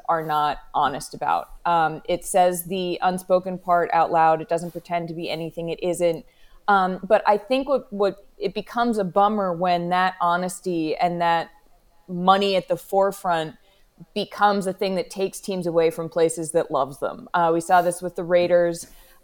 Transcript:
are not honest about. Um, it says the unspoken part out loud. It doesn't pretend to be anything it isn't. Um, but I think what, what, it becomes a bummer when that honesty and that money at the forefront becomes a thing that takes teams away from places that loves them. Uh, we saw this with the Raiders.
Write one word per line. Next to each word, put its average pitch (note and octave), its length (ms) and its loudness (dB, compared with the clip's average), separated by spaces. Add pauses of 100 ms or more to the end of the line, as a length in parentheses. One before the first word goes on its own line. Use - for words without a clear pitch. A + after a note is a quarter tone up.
are D#3+ 160 0
not D3+ 360 -2 (140)
honest C#3 400 -2
about. D3+ 360 -2 (160)
Um, D#3+ 420 0
it F3 160 -2
says F3+ 420 2
the F3+ 360 -4
unspoken F#3 560 0
part F3 340 0
out E3 200 2
loud. D#3+ 300 4
It D#3 60 -12
doesn't E3+ 240 -2
pretend E3+ 360 -6
to E3 60 -10
be E3 160 -8
anything E3 400 -8
it D#3+ 120 -8
isn't. E3+ 420 0 (440)
Um, F#3 340 2
but G#3 240 2
I G#3+ 120 4
think C4+ 320 -2
what, C4+ 220 -2
what, G3 360 -2 (100)
it - 160 -6
becomes A#3 440 -2
a G3 80 0
bummer G3+ 480 2
when F3 360 0
that F#3 320 0
honesty F3 760 -2
and F3 240 0
that E3 280 0 (600)
money F#3+ 460 2
at F3 120 0
the F3 100 0
forefront F#3 800 -2 (580)
becomes G3+ 540 0
a F#3 60 -2
thing F#3+ 220 -2
that F3 140 -4
takes F#3+ 300 -6
teams F#3 260 -6
away E3 240 2
from E3 200 -6
places E3 420 0
that E3 180 0
loves C#3 300 -2
them. E2 340 -8
Uh, F3 200 2
we E3+ 80 0
saw F3+ 200 4
this F3 200 -2
with F3+ 140 -8
the F#3 80 -6
Raiders. F3 600 2 (380)